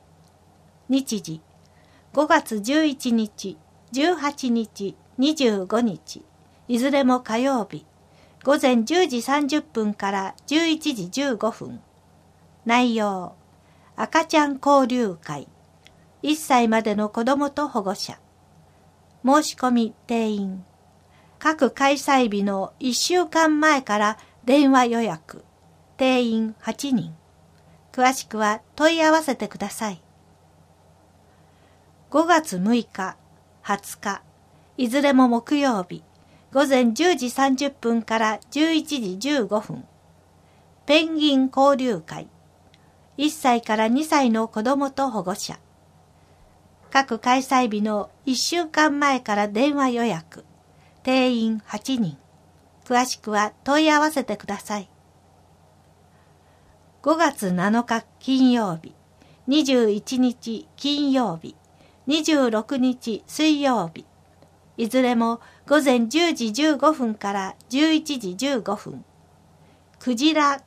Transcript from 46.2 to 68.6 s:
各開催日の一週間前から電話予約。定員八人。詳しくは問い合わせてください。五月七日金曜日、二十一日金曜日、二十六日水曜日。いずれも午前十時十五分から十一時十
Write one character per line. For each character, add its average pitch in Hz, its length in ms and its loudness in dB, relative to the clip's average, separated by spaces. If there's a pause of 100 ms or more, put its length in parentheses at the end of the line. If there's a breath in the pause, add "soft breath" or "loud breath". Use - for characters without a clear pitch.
各 269 280 0
開 254 220 2
催 254 300 0
日 208 100 -2
の 208 300 -4 (160)
一 254 100 0
週 339 300 -2
間 302 320 0
前 277 220 0
か 214 140 -4
ら 208 140 0
電 254 260 0
話 269 160 0
予 240 140 -2
約。 170 400 -6 (580 soft breath)
定 254 300 2
員 226 320 -2
八 254 340 -6
人。 165 200 -2 (680)
詳 247 220 2
し - 120 -8
く - 120 -10
は 208 240 0 (100)
問 294 180 2
い 311 80 4
合 294 100 4
わ 302 100 2
せ 277 120 -2
て 214 140 -6
く - 100 -16
だ 208 140 -8
さ 208 200 -6
い。 180 100 -14 (2000 soft breath)
五 311 160 2
月 285 340 0
七 202 320 0
日 226 220 -4 (140)
金 262 320 2
曜 214 260 0
日、 - 180 -16 (520 soft breath)
二 285 180 2
十 247 260 2
一 214 280 -4
日 233 580 -4
金 285 360 -2
曜 214 300 0
日、 - 140 -16 (500 soft breath)
二 302 160 0
十 285 280 2
六 220 260 -4
日 247 500 -4
水 302 360 0
曜 226 260 0
日。 - 160 -18 (720)
い 233 100 -2
ず 254 140 2
れ 247 120 2
も 233 260 0 (280 soft breath)
午 294 140 4
前 247 260 2
十 330 240 2
時 220 200 -4
十 294 240 2
五 311 180 2
分 240 200 -4
か 202 200 -6
ら 190 220 -8 (120)
十 302 240 2
一 302 260 -2
時 185 180 -10
十 262 240 -2